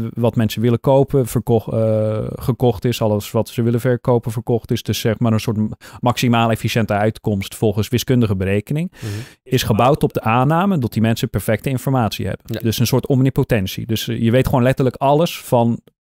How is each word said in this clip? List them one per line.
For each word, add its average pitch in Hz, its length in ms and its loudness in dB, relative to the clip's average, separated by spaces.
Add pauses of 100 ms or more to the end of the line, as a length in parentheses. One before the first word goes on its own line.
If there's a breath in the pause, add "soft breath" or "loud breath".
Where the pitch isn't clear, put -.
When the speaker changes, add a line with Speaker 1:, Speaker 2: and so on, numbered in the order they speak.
(140)
Speaker 1:
wat 117 220 0
mensen 110 260 0
willen 117 180 2
kopen, 135 480 2
verkocht, 117 460 0
eh, 110 560 0
gekocht - 560 -2
is, 120 160 0
alles 107 300 0
wat 110 180 -2
ze - 120 -4
willen 117 180 2
verkopen, 120 520 0
verkocht 120 400 -2
is. 117 120 -2
Dus - 160 -2
zeg 110 200 0
maar 117 140 2
een 107 60 2
soort 107 180 -4
m-, 107 140 -2 (280 loud breath)
maximaal 117 520 2
efficiënte 110 420 0
uitkomst 104 640 -2
volgens 107 320 0
wiskundige 120 480 0
berekening, 104 560 -2
Speaker 2:
Mhm. - 140 -14 (380 loud breath)
Speaker 1:
is - 200 0
gebouwd 120 400 2
op 139 100 0
de - 80 -4
aanname 147 560 2
dat 120 160 -2
die 110 80 0
mensen 113 280 0
perfecte 110 400 -2
informatie 123 580 -2
hebben. - 180 -8
Speaker 2:
Ja. - 140 -8
Speaker 1:
Dus 113 200 0
een 113 80 2
soort 123 200 0
omnipotentie. 127 800 0
Dus, 113 220 -4
eh, 113 140 -4
je 113 100 2
weet 127 160 4
gewoon 123 160 2
letterlijk 127 320 2
alles 147 440 0
van, 117 400 0 (360)